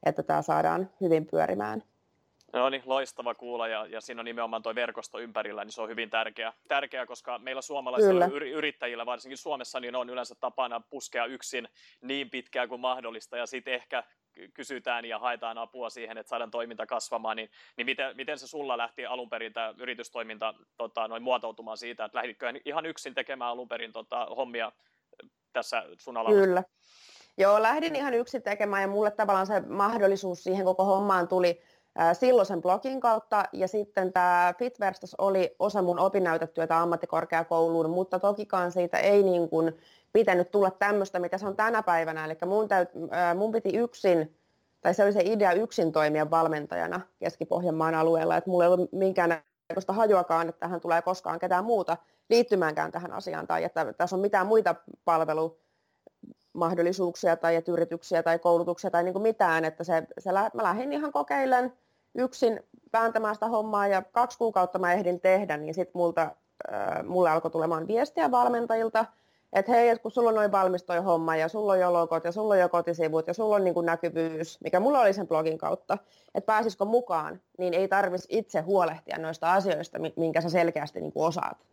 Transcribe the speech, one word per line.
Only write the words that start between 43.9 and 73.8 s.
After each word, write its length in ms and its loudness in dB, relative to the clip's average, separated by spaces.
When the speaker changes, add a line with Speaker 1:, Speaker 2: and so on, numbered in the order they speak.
Speaker 1:
tai 140 2
se 100 4
oli 80 4
se 120 4
idea 280 4
yksin 400 0
toimia 380 2
valmentajana 680 0
Keski-Pohjanmaan 760 -2
alueella, 420 2
että 140 -2
mulla 140 4
ei 60 6
ollut 220 2
minkäännäköistä 1000 -2
hajuakaan, 560 2
että 120 -12
tähän 200 -6
tulee 220 0
koskaan 360 -4
ketään 260 0
muuta 320 0
liittymäänkään 600 4
tähän 200 -10
asiaan, 340 -8
tai 180 0
että 280 -4
tässä 240 -2
on 40 0
mitään 260 2
muita 280 4
palvelu-, 540 0
mahdollisuuksia 800 0
tai 200 2
et 120 -2
yrityksiä 540 0
tai 160 2
koulutuksia 520 2
tai 120 2
niinku 160 -2
mitään, 460 2
että 200 -4
se, 180 2
se 160 -2
lä-, 200 2
mä 80 -4
lähdin 300 0
ihan 200 -4
kokeilen 600 0
yksin 460 0
vääntämään 420 0
sitä 140 -2
hommaa, 380 0
ja 160 2
kaksi 260 0
kuukautta 400 0
mä 140 2
ehdin 280 0
tehdä, 360 2
niin 180 -8
sit 200 -4
multa, 280 2
äh, 800 -6
mulle 260 2
alkoi 200 0
tulemaan 360 -2
viestiä 440 0
valmentajilta, 720 2
että 200 2
hei, 160 8
et 140 2
kun 80 -6
sulla 180 4
on 60 4
noin 180 2
valmis 300 2
toi 160 -2
homma, 380 2
ja 120 2
sulla 240 0
on 80 4
jo 120 4
logot, 320 2
ja 80 -2
sulla 220 2
on 60 6
jo 80 4
kotisivut, 580 0
ja 80 -2
sulla 220 2
on 80 4
niinku 160 2